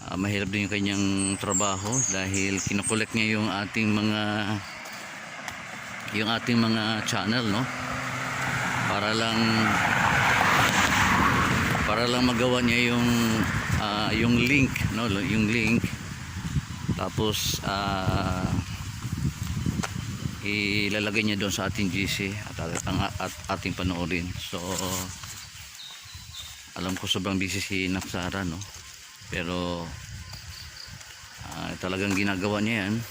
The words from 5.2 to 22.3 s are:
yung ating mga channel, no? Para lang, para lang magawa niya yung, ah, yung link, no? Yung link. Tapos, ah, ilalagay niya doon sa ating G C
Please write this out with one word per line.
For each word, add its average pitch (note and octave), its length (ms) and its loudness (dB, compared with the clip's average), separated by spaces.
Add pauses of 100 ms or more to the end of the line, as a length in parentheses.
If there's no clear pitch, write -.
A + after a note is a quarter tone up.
yung G#2+ 160 2
ating A#2 320 4
mga A2 480 2
channel, A2 400 2
no? A2 120 2 (1200)
Para G2+ 280 2
lang, A2+ 240 2 (2500)
para A2+ 160 4
lang B2 160 4
magawa B2 400 4
niya A#2+ 320 6
yung, A#2+ 120 4 (760)
ah, G#2 320 2
yung A#2 240 6
link, B2+ 320 6 (240)
no? A2 160 0
Yung G2+ 400 2
link. A#2 320 4 (1120)
Tapos, G2+ 720 0
ah, F#2+ 800 0 (1900)
ilalagay G#2 840 2
niya G#2 160 2
doon G2 140 0
sa F#2+ 160 0
ating F#2+ 240 0
G G2 160 0
C G2 240 -2